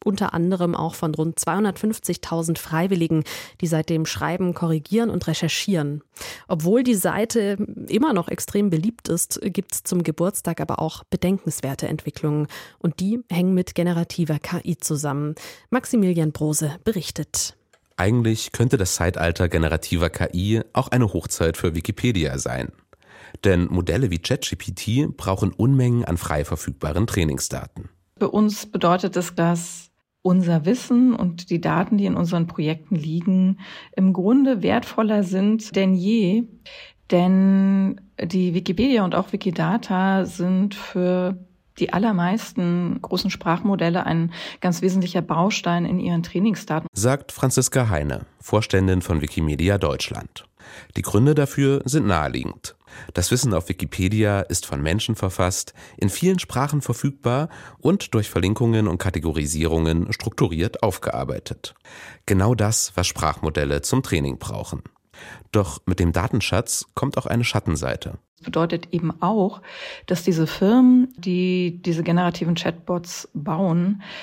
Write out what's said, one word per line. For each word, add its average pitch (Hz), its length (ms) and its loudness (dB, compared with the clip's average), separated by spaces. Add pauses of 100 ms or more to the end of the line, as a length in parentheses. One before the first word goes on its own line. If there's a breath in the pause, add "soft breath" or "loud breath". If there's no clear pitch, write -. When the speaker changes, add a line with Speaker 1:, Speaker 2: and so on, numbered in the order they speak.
Speaker 1:
unter 196 280 0
anderem 175 440 0
auch 160 180 -4
von 170 180 -2
rund 160 280 -2
zweihundertfünfzigtausend 175 1200 -2
Freiwilligen, 165 640 0 (360 loud breath)
die 185 60 0
seitdem 160 400 0
schreiben, 175 480 -2
korrigieren 170 560 0
und 175 160 -4
recherchieren. 156 800 -2 (420 loud breath)
Obwohl 180 380 2
die 247 100 4
Seite 202 640 0 (300)
immer 277 240 2
noch 185 160 0
extrem 202 420 0
beliebt 170 380 -2
ist, - 340 -2
gibt's - 400 -4
zum 180 220 -2
Geburtstag 170 560 -2
aber 156 180 -4
auch - 240 -6
bedenkenswerte 180 840 -2
Entwicklungen. 151 580 -2 (320 loud breath)
Und 170 220 -2
die 220 280 -2
hängen 180 260 2
mit 185 200 0
generativer 170 640 0
K 175 260 -6
I 170 140 -4
zusammen. 147 560 -4 (340 loud breath)
Maximilian 185 640 2
Brose 151 400 -2 (140)
berichtet. - 680 -4 (440)
Speaker 2:
Eigentlich 113 540 0
könnte 120 240 2
das 95 180 -2
Zeitalter 87 540 0
generativer 82 640 0
K - 240 -2
I 104 260 0 (140)
auch - 140 0
eine 120 260 2
Hochzeit 82 420 -2
für 85 180 -2
Wikipedia 85 600 -2
sein. - 360 -6 (720 loud breath)
Denn 90 240 4
Modelle 90 420 0
wie 85 100 -2
Chat - 220 -2
G - 140 -4
P - 160 -10
T 120 340 0
brauchen - 440 -2
Unmengen 123 540 2
an 87 140 -2
frei 73 260 -2
verfügbaren 80 640 -2
Trainingsdaten. - 840 -4 (300)
Speaker 3:
Für - 120 0
uns 208 360 0
bedeutet 180 500 0
es, 180 180 -2
dass 170 560 -2 (300)
unser 175 460 2
Wissen 247 480 4
und 170 340 -4
die 170 120 0
Daten, 170 360 0
die 202 80 2
in 185 120 0
unseren 170 320 0
Projekten 156 480 -2
liegen, 180 640 2 (340 loud breath)
im 190 180 4
Grunde 233 480 4
wertvoller 214 600 2
sind 196 520 0
denn 190 200 4
je. 202 480 2 (680 loud breath)
Denn 190 880 4 (220)
die 180 320 0
Wikipedia 196 520 2
und 180 100 0
auch - 180 -2
Wikidata 190 920 0
sind 185 480 0
für 180 640 -2 (400)
die - 140 -2
allermeisten 175 1080 0
großen 185 260 -4
Sprachmodelle 175 800 0
ein 165 260 0 (300 loud breath)
ganz 175 180 0
wesentlicher 185 400 0
Baustein 175 640 0
in 180 160 0
ihren 170 220 0
Trainingsdaten. 175 720 -2
Speaker 2:
Sagt 123 380 0
Franziska 127 580 2
Heine, 73 340 -2 (160)
Vorständin 95 600 2
von 80 180 0
Wikimedia 78 560 2
Deutschland. - 720 -4 (500 loud breath)
Die 98 60 0
Gründe 131 320 4
dafür 139 500 2
sind 135 220 2
naheliegend. 76 720 -2 (360 loud breath)
Das - 180 0
Wissen 127 220 2
auf 85 160 0
Wikipedia 101 720 0
ist - 240 -4
von 71 160 -6
Menschen 95 360 0
verfasst, - 580 -2 (240 loud breath)
in 101 100 0
vielen 180 300 2
Sprachen 143 420 -2
verfügbar 139 720 -2 (280 loud breath)
und - 360 0
durch 107 160 0
Verlinkungen 107 580 2
und 85 80 0
Kategorisierungen 80 1200 0
strukturiert 90 680 -2
aufgearbeitet. 64 920 -4 (500 loud breath)
Genau 101 300 4
das, 107 400 0
was 90 120 0
Sprachmodelle 73 760 -2
zum 131 200 0
Training 69 360 -2
brauchen. - 440 -10 (720 loud breath)
Doch 101 320 0
mit 92 160 0
dem 85 120 4
Datenschatz - 800 -2
kommt 139 240 -2
auch 123 80 -4
eine 117 180 0
Schattenseite. 76 720 -2 (200)
Speaker 3:
Das - 60 -20
bedeutet 170 480 -2
eben 165 200 -2 (100)
auch, 196 400 0 (420 loud breath)
dass 175 200 -2
diese 160 220 2
Firmen, 254 720 6
die 180 640 0
diese 170 200 0
generativen 175 520 2
Chatbots 170 760 -6
bauen, 175 720 0 (200 loud breath)